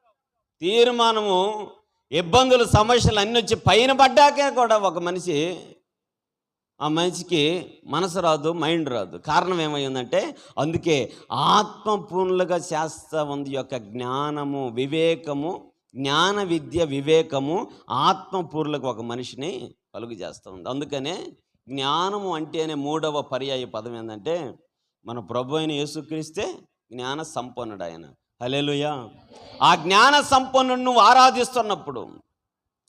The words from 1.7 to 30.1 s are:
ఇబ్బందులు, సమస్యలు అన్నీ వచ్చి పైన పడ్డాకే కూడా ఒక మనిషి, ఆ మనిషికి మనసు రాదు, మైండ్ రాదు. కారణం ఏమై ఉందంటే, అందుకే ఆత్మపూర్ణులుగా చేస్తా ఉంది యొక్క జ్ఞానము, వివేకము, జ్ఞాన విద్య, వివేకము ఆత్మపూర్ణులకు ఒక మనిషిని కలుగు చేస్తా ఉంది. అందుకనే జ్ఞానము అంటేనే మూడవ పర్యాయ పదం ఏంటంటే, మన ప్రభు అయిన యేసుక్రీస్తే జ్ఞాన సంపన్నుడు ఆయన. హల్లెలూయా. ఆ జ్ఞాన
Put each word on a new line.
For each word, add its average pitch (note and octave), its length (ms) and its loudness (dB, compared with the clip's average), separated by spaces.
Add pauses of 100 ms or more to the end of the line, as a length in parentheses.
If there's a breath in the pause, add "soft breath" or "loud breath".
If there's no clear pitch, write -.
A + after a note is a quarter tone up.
ఇబ్బందులు, A#3+ 520 4
సమస్యలు G#3+ 560 4
అన్నీ A#3 200 2
వచ్చి A3 160 -2
పైన A3+ 360 4
పడ్డాకే C#4 580 6
కూడా A3+ 280 4
ఒక F3+ 200 0
మనిషి, F3 600 -4 (1200)
ఆ D3 80 -2
మనిషికి E3 840 -2 (140)
మనసు E3+ 320 -4
రాదు, D#3+ 340 0
మైండ్ D#3+ 360 -2
రాదు. G2 280 -6
కారణం E3+ 440 0
ఏమై D3 260 -2
ఉందంటే, C3+ 500 -4 (220 loud breath)
అందుకే D3+ 540 -2 (200 loud breath)
ఆత్మపూర్ణులుగా F#3 1200 0
చేస్తా D#3 680 -6
ఉంది C#3+ 280 -8
యొక్క C3+ 260 -8
జ్ఞానము, C3+ 920 -6
వివేకము, D3+ 1040 -4 (240)
జ్ఞాన D#3+ 460 2
విద్య, E3 420 -2
వివేకము D#3 840 0 (240 loud breath)
ఆత్మపూర్ణులకు D3+ 1000 -2
ఒక A2 120 -6
మనిషిని A#2+ 760 -10 (200)
కలుగు A#2 180 -14
చేస్తా F2 380 -14
ఉంది. F#2 180 -14
అందుకనే C#3+ 500 -6 (500)
జ్ఞానము F3 640 -2
అంటేనే D#3 400 -6
మూడవ D3 480 -4
పర్యాయ C3 420 -6
పదం A#2 320 -10
ఏంటంటే, A2+ 580 -8 (520)
మన A#2 120 -8
ప్రభు B2 380 -6
అయిన D#3 160 -2
యేసుక్రీస్తే D#3 840 -8 (380)
జ్ఞాన C3 300 -8
సంపన్నుడు A#2+ 600 -10
ఆయన. E2 200 -12 (380)
హల్లెలూయా. C#3+ 640 -4 (540)
ఆ D#3+ 120 8
జ్ఞాన G#3 460 6